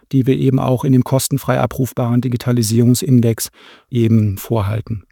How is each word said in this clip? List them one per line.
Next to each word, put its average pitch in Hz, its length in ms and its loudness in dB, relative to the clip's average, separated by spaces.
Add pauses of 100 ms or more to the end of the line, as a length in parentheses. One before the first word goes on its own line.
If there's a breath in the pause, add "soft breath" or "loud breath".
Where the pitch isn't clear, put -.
(100)
die 131 160 2
wir 135 100 2
eben 135 220 2
auch 127 260 0
in 139 80 2
dem 127 120 4
kostenfrei 131 560 -2
abrufbaren 123 600 -2
Digitalisierungsindex 120 1300 0 (400 loud breath)
eben 110 480 0
vorhalten. 107 720 -6